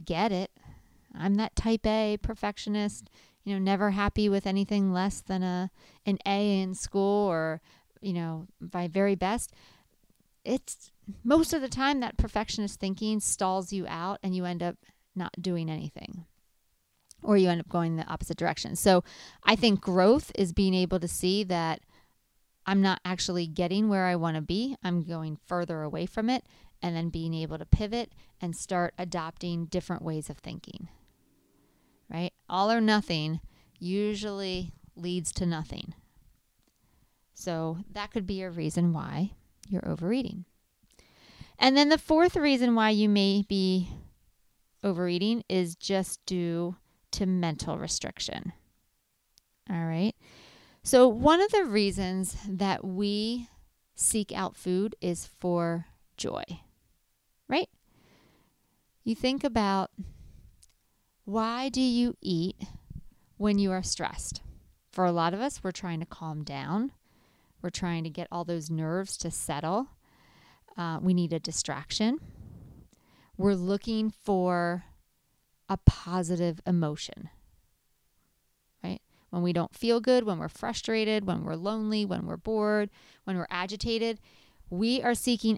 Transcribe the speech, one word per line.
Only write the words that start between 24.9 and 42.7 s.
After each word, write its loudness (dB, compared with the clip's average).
going -6
further -2
away -4
from -2
it, 0
and -4
then -2
being -4
able -6
to -12
pivot 0
and -4
start -2
adopting -6
different -4
ways -6
of -14
thinking, -14
right? -4
All 2
or 2
nothing 2
usually -4
leads -4
to -4
nothing. -6
So -4
that -8
could -4
be -4
a -8
reason 0
why -4
you're -4
overeating. -4
And 6
then 8
the 6
fourth 4
reason 4